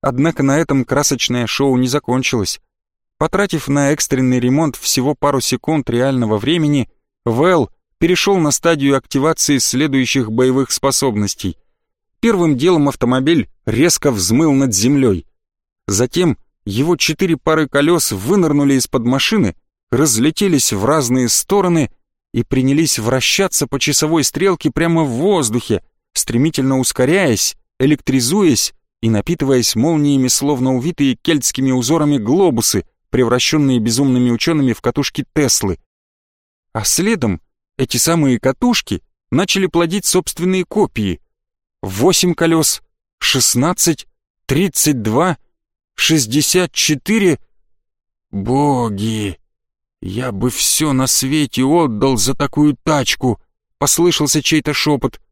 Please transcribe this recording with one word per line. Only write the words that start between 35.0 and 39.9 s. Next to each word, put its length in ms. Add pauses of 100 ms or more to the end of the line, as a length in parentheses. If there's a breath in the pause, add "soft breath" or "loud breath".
Теслы. 440 (960)
А 120
следом 560 (380)
эти 180
самые 440
катушки 600 (280)
начали 360
плодить 380